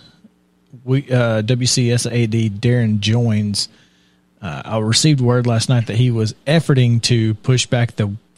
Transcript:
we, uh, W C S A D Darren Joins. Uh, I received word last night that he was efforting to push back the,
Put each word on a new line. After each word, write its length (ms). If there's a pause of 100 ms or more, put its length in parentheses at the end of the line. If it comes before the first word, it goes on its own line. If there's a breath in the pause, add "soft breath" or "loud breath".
(840 loud breath)
we, 280
uh, 300
W 260
C 240
S 160
A 180
D 240
Darren 500
Joins. 720 (720 soft breath)
Uh, 240
I 140
received 420
word 240
last 240
night 180
that 100
he 120
was 240 (140)
efforting 560
to 320
push 320
back 280
the, 200 (220)